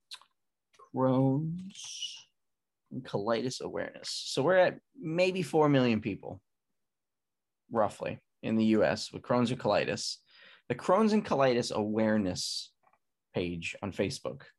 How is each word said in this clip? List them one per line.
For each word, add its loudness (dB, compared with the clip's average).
Crohn's -2
and -8
colitis -4
awareness. -8
So -4
we're 2
at 4
maybe 0
four 4
million 4
people, -8
roughly, -2
in -2
the 4
U 4
S 0
with -10
Crohn's 0
and -4
colitis. -2
The -2
Crohn's 4
and 2
colitis 2
awareness 0
page -4
on -6
Facebook, -4